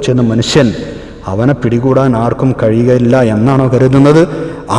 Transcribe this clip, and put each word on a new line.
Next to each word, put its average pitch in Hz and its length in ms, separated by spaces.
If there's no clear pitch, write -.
ചെയ്യുന്ന 127 280
മനുഷ്യൻ, 117 360
അവനെ 120 300
പിടികൂടാൻ 131 480
ആർക്കും 120 260
കഴിയുകയില്ല 120 560
എന്നാണോ 131 380
കരുതുന്നത്? 135 500